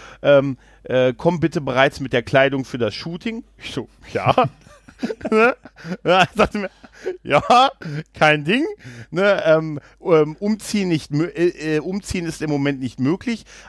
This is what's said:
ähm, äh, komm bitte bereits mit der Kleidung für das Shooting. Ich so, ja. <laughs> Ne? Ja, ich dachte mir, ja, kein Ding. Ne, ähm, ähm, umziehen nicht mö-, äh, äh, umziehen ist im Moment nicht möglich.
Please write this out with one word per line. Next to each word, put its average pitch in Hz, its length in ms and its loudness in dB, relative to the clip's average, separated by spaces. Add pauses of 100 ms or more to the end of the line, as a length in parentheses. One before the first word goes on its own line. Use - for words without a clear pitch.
(200)
ähm, 139 380 4 (240)
äh, 127 340 0
komm 170 240 -2
bitte 160 220 -2
bereits 135 360 0
mit 131 140 -8
der 120 100 0
Kleidung 135 440 2
für - 100 -10
das 113 180 -2
Shooting. 220 480 -10 (140)
Ich - 160 -16
so, 117 160 -8 (240)
ja. 101 240 0
<laughs> 254 80 4 (880)
Ne? 226 240 4 (480)
Ja, 180 180 4
ich - 140 2
dachte 208 220 0
mir, 196 120 -8 (540)
ja, 135 180 2 (720)
kein 151 300 2
Ding. 226 200 0 (460)
Ne, 190 340 2
ähm, 160 360 2 (200)
ähm, 156 380 2
umziehen 208 520 -2
nicht 160 200 -2
mö-, 147 240 0
äh, 156 420 0
äh, 151 40 0
umziehen 185 440 -6
ist 160 160 -8
im 156 100 -4
Moment 143 280 0
nicht 131 220 -8
möglich. 185 440 -2 (240)